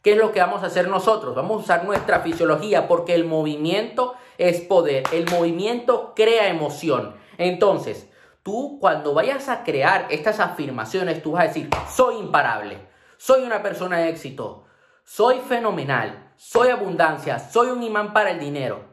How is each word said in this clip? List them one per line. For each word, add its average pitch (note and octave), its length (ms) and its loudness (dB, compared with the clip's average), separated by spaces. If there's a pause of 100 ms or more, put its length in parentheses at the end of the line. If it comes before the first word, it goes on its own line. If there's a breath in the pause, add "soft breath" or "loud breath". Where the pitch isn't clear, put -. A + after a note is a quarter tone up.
¿Qué G#3 100 6
es G#3+ 60 6
lo G#3+ 140 2
que G3 80 0
vamos F#3 220 2
a F#3+ 40 -4
hacer F3+ 220 0
nosotros? F#3 460 0
Vamos F#3+ 220 -2
a - 80 -6
usar F3 200 2
nuestra G3 360 0
fisiología E3 680 0
porque E3+ 260 2
el E3 100 4
movimiento E3 920 -2 (220 loud breath)
es F3 240 2
poder. D3+ 520 2
El E3+ 180 0
movimiento G3+ 840 0
crea A3 340 4
emoción. D3 680 -2 (240 loud breath)
Entonces, F3 720 0 (340 soft breath)
tú B3+ 380 -8
cuando D3+ 340 0
vayas G#3+ 340 0
a B3 140 -6
crear E3+ 480 0
estas G#3 300 -2
afirmaciones, D#3 840 -4
tú D#3 100 -6
vas F3 120 2
a C#3+ 40 0
decir, C#3+ 220 -6 (180)
"Soy B3 300 2
imparable, A#2 600 -2 (380 soft breath)
soy C4 280 2
una A3 180 -4
persona F3+ 360 -4
de E3 100 0
éxito, B2+ 560 -10 (400 soft breath)
soy B3+ 340 2
fenomenal, D#3+ 960 -4
soy B3 340 4
abundancia, E3 680 0
soy A#3+ 300 2
un A#3+ 160 -4
imán G#3 280 -2
para G3+ 200 2
el E3 80 -6
dinero". C3+ 520 -6